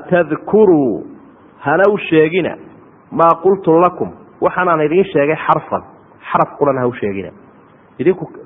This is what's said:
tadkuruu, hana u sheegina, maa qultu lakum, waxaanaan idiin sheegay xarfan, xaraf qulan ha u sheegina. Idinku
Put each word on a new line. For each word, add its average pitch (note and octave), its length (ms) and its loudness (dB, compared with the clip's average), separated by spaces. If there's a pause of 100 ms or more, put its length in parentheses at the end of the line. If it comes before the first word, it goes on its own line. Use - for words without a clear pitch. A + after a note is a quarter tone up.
(100)
tadkuruu, E3 960 0 (520)
hana D#3+ 240 0 (100)
u G3+ 60 -2
sheegina, D#3+ 580 0 (540)
maa E3 320 4
qultu F3+ 380 2
lakum, E3+ 300 0 (300)
waxaanaan F3 400 0
idiin D#3+ 240 2
sheegay D3+ 320 0
xarfan, D3+ 460 -2 (500)
xaraf E3+ 260 -2
qulan C#3 200 0
ha B2+ 80 -2
u A#2+ 60 -2
sheegina. G2 380 -8 (680)
Idinku F3+ 260 0 (220)